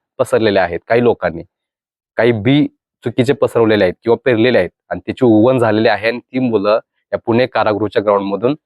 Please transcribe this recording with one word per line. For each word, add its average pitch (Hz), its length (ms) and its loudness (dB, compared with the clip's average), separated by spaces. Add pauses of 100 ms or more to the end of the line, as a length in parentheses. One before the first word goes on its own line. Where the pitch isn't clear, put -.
(180)
पसरलेल्या 110 440 0
आहेत, 87 260 -4
काही 120 140 2
लोकांनी 87 400 -2 (760)
काही 117 160 2
बी 131 340 0 (380)
चुकीचे 120 280 -2
पसरवलेले 110 520 0
आहेत 90 180 0
किंवा 113 220 0
पेरलेले 120 340 2
आहेत 87 120 -2 (180)
आणि 90 180 -8
त्याची 113 180 -4
उगवण 117 340 4
झालेली 110 300 0
आहे 104 200 -2
आणि 120 100 -4
ती 127 200 -10
मुलं 110 400 0 (340)
या 101 60 -4
पुणे 120 280 0
कारागृहाच्या 107 560 -2
ग्राउंडमधून 101 520 -2 (120)